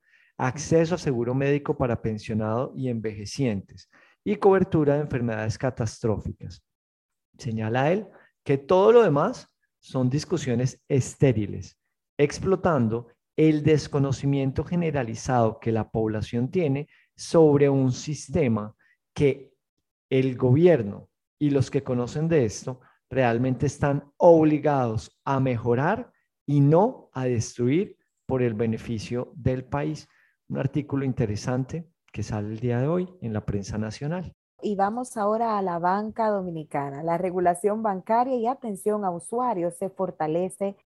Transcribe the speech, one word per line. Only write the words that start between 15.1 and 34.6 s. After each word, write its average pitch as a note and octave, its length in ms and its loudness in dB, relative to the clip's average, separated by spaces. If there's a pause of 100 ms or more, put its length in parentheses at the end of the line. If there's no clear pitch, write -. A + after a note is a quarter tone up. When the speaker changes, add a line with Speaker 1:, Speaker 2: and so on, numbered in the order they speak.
Speaker 1:
que A#2 100 -2
la A2 180 -2
población A2 600 -2
tiene D3+ 380 -2 (260)
sobre C#3+ 560 4
un C3+ 220 2
sistema B2 840 -4 (400)
que - 380 0 (580)
el C3 260 2
gobierno B2+ 720 4 (300)
y D3 120 2
los C#3 200 0
que C#3 140 -2
conocen B2 420 -2
de D#3+ 180 4
esto B2+ 360 -6 (280)
realmente B2+ 580 0
están C#3+ 500 -2
obligados D3 1080 4
a C#3 140 0
mejorar C3 720 0 (340)
y C#3+ 160 2
no F3 520 4
a C3 120 -6
destruir B2+ 720 -2 (300)
por C3 160 -2
el A#2+ 120 0
beneficio A2+ 840 -4
del B2+ 280 -2
país. D3 440 -6 (400)
Un C#3 100 -6
artículo C#3 460 -2
interesante C3 840 -4 (260)
que - 120 -8
sale G#2+ 240 -6
el A2 100 -10
día A#2+ 220 -2
de C3+ 80 -2
hoy F3+ 320 -4
en A2+ 120 -6
la G#2+ 120 -4
prensa G#2 340 -6
nacional. C#3+ 560 -8 (260)